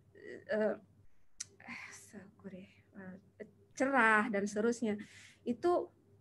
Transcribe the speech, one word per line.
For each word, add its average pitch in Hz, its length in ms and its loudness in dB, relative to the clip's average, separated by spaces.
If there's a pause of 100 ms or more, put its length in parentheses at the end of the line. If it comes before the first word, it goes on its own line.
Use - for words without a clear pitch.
(500)
eh, 214 260 2 (840)
eh, - 280 -16 (200)
sorry, 190 560 -18 (320)
eh, 185 180 -16 (640)
cerah, 233 560 6
dan 202 160 0
seterusnya. 214 480 0 (480)
Itu 330 480 0 (260)